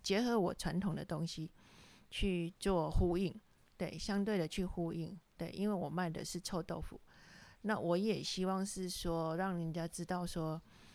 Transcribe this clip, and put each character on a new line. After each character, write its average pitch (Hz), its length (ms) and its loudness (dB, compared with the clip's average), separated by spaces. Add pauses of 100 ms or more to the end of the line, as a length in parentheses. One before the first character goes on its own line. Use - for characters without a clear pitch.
结 196 180 2
合 240 200 4
我 175 120 4
传 - 280 -2
统 190 160 2
的 147 100 -4
东 160 200 -2
西 160 260 -6 (580)
去 180 500 0
做 170 300 4
呼 175 300 6
应， 190 120 2 (460)
对， - 220 -4
相 202 260 0
对 214 100 2
的 165 120 2
去 180 180 -2
呼 170 260 -2
应， 165 240 -4 (220)
对， 170 140 -6
因 202 180 0
为 208 60 2
我 175 120 -2
卖 170 220 -2
的 160 160 -6
是 - 160 -6
臭 180 220 -2
豆 165 180 -6
腐， - 180 -8 (640)
那 208 160 0
我 170 180 2
也 202 280 2
希 - 220 -2
望 190 200 2
是 185 240 -4
说 165 460 0
让 185 240 0
人 165 120 -2
家 165 160 -2
知 170 160 -8
道 180 220 -2
说， 160 340 -2 (360)